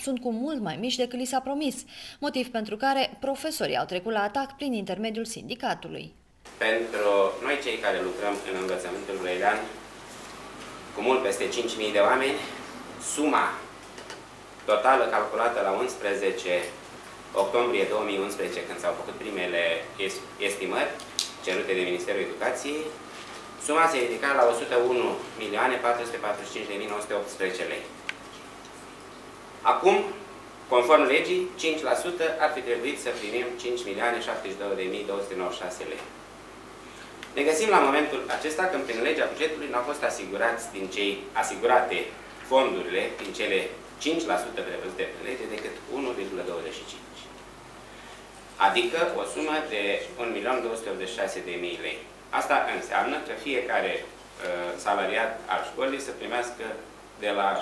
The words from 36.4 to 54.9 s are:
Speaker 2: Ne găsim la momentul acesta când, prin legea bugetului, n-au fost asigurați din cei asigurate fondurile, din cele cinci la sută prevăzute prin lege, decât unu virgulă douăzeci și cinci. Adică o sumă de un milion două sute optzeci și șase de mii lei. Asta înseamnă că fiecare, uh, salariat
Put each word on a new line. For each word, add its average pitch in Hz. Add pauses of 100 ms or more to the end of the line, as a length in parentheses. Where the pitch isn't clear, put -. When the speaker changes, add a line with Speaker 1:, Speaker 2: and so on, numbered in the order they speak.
Speaker 2:
Ne 139
găsim 156
la 147
momentul 143 (160)
acesta 156
când, 139
prin 113
legea 147
bugetului, 147
n-au 123
fost 143
asigurați 104 (120)
din 95 (100)
cei 101 (320)
asigurate - (520)
fondurile, 101 (180)
din 98
cele 98 (440)
cinci 165
la 101
sută -
prevăzute 95
prin -
lege, 120 (100)
decât 107 (220)
unu 135 (100)
virgulă 95
douăzeci 82
și -
cinci. - (1700)
Adică 120 (220)
o - (100)
sumă 151 (180)
de 104 (380)
un 117
milion 117
două 113
sute -
optzeci 95
și -
șase 95 (100)
de 87
mii 85
lei. 80 (400)
Asta 143 (220)
înseamnă 120
că - (120)
fiecare, 113 (100)
uh, 87 (160)
salariat 101 (220)